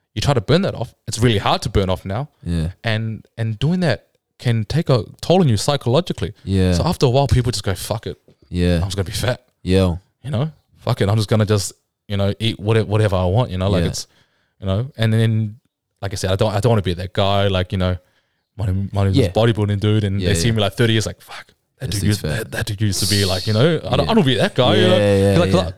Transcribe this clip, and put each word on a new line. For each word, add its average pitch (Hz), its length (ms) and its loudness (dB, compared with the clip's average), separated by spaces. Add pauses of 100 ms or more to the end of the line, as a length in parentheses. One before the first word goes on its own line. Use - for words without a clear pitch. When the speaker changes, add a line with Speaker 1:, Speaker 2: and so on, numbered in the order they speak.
(140)
Speaker 1:
you 107 80 -6
try 143 120 2
to 120 80 0
burn 120 220 2
that 123 120 -4
off. - 180 -8 (140)
It's - 120 -6
really 113 200 4
hard 151 240 0
to - 60 -4
burn 98 200 2
off 92 160 -4
now. 107 240 -6 (160)
Speaker 2:
Yeah. 82 260 -2 (120)
Speaker 1:
And, 110 420 -4 (120)
and 110 200 -4
doing 170 240 0
that 143 260 -2 (320)
can 113 260 0
take 160 240 -2
a 117 160 2 (160)
toll 180 200 2
on 165 80 4
you 107 80 4
psychologically. 139 760 -2 (100)
Speaker 2:
Yeah. 92 300 2
Speaker 1:
So 87 120 0
after 170 200 0
a 127 40 4
while, 135 180 2
people 123 240 2
just - 120 -6
go, 101 120 -2
"Fuck - 320 -6
it. 85 120 -10 (300)
Speaker 2:
Yeah. 87 280 2
Speaker 1:
I'm 85 60 0
just 95 140 -4
gonna 95 80 -2
be - 60 -10
fat." - 340 -4 (180)
Speaker 2:
Yeah. 92 340 2 (260)
Speaker 1:
You 131 80 -10
know? 147 200 -2 (280)
"Fuck - 220 -2
it. 98 80 2
I'm 104 80 2
just 107 120 0
gonna 110 160 2
just, 101 280 0 (340)
you 101 100 -6
know, 101 220 0
eat 110 200 -4
whate-, 107 280 0
whatever 104 280 2
I 92 100 0
want," 101 260 0
you 92 60 -4
know? 92 120 0
Like, 92 140 2
Speaker 2:
Yeah. 80 60 0
Speaker 1:
it's, - 180 -8 (520)
you 98 80 -10
know? 107 300 -2
And 113 160 0
then, 113 460 0 (420)
like 98 120 -6
I - 20 -8
said, 92 160 -4
I 95 40 0
don't, 101 180 2
I 104 60 0
don't 98 120 2
wanna 107 100 2
be 90 120 -2
that 90 200 -8
guy, 101 340 2
like, 92 240 -2
you 101 60 -2
know, 92 200 0 (600)
my, 101 100 -6 (240)
my 101 140 0
name's 98 120 2
Speaker 2:
Yeah. 120 100 4
Speaker 1:
this 90 80 -6
bodybuilding 107 440 2
dude, 104 240 2
and 98 180 -2
Speaker 2:
Yeah, 90 80 0
Speaker 1:
they 82 60 2
see 85 120 0
Speaker 2:
yeah. 113 60 2
Speaker 1:
me, 110 80 0
like, 101 120 0
thirty 113 200 2
years, 110 120 0
like, - 160 -10
"Fuck, - 320 -20 (260)
that 131 120 -8
Speaker 2:
This 101 100 -4
Speaker 1:
dude - 0 -
Speaker 2:
dude's - 20 -2
Speaker 1:
used, 104 180 0
Speaker 2:
fat. 78 160 -4
Speaker 1:
that, - 140 -8
that - 160 -4
dude 104 140 -6
used 101 180 -2
to 95 80 -2
be, 101 180 2
like, 92 220 -2
you 107 60 0
know, 147 320 2
I - 120 -4
don't, 143 80 2
Speaker 2:
Yeah. 196 60 0
Speaker 1:
I - 20 2
don't 214 120 4
be 131 100 2
that 147 200 0
guy," 131 200 4
you 190 80 4
Speaker 2:
Yeah, 180 60 4
Speaker 1:
know? 180 80 4
Speaker 2:
yeah, 101 400 4
Speaker 1:
'Cause, 165 160 2
like, 92 120 2
Speaker 2:
yeah. 87 120 -6